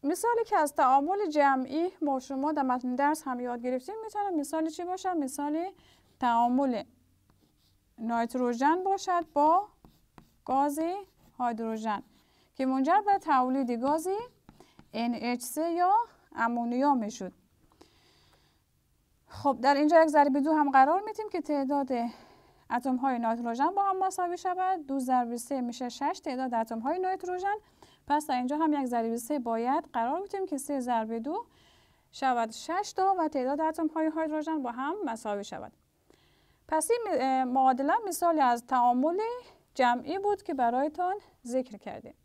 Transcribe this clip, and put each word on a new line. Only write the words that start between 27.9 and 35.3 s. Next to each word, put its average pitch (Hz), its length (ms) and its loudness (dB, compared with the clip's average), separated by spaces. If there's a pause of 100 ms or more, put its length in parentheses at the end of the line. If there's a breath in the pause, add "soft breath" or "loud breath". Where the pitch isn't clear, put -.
پس 302 180 0
در 277 80 -2
اینجا 254 220 -2
هم 311 160 2
یک 277 140 0
ضریب 233 300 -2
سه 247 220 -4
باید 240 540 -2
قرار 254 280 -2
بدیم 392 260 -6
که 294 120 -6
سه 277 220 -4
ضرب 226 380 -2
دو 320 280 -6 (680 soft breath)
شود 240 380 0
شش 359 460 -6
تا 381 220 2
و 311 100 2
تعداد 277 320 -2
اتم‌های 320 560 0
هیدروژن 311 460 -2
با 254 100 -4
هم 269 220 -4 (100)
مساوی 214 400 -6